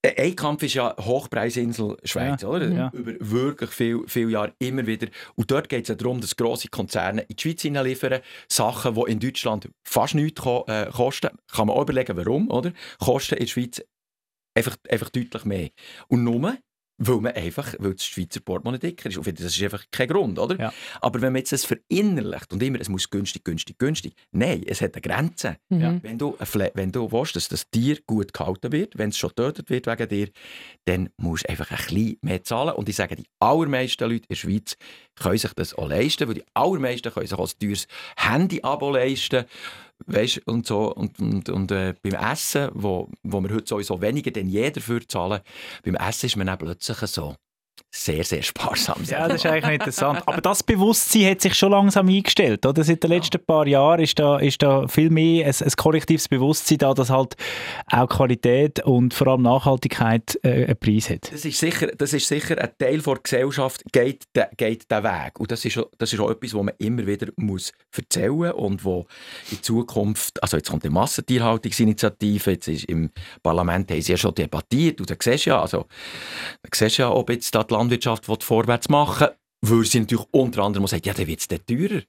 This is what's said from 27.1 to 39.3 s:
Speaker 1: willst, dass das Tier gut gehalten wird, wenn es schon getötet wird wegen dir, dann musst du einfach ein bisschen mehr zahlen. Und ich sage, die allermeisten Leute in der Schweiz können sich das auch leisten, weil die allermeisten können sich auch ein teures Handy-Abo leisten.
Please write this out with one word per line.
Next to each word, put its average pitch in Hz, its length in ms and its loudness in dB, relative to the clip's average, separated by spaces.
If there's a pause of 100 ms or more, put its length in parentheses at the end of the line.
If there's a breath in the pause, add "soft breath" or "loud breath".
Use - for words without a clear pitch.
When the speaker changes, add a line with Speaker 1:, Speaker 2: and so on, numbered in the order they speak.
Speaker 1:
willst, 123 240 -2
dass 85 120 -4
das - 220 -8
Tier 135 360 2
gut 104 260 -2
gehalten 98 400 -4
wird, 175 240 -4
wenn 107 140 -2
es - 80 -8
schon - 120 -2
getötet 131 380 -4
wird 127 180 -2
wegen 113 220 -4
dir, 101 200 -2 (580 loud breath)
dann 92 320 0
musst 82 260 -4
du - 60 -6
einfach 78 200 -8
ein - 60 -6
bisschen 107 460 -2
mehr 95 220 -2
zahlen. 131 300 -2
Und 104 140 -6
ich 101 80 -6
sage, 95 200 -4
die - 100 -18 (140)
allermeisten 131 640 2
Leute 117 180 -2
in - 80 -20
der - 60 -4
Schweiz - 400 -4 (440 loud breath)
können 95 180 0
sich - 140 -4
das - 240 -8
auch 76 120 -6
leisten, 110 400 0
weil 110 80 -4
die - 80 -12 (100)
allermeisten 127 580 -2
können - 140 -6
sich 92 120 -6
auch 92 100 -2
ein - 120 -12
teures 101 260 -4 (300 loud breath)
Handy-Abo 143 760 0
leisten. 131 540 0 (600 loud breath)